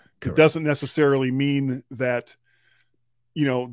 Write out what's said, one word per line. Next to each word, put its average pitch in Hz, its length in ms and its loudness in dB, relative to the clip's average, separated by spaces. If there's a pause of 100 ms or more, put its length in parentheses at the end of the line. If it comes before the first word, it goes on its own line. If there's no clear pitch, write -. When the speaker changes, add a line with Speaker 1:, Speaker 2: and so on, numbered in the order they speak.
(200)
Speaker 1:
correct. - 180 -4
Speaker 2:
doesn't 156 260 4
necessarily 139 680 0
mean 139 600 -2
that, 123 440 -6 (1000)
you 151 100 0
know, 127 280 -2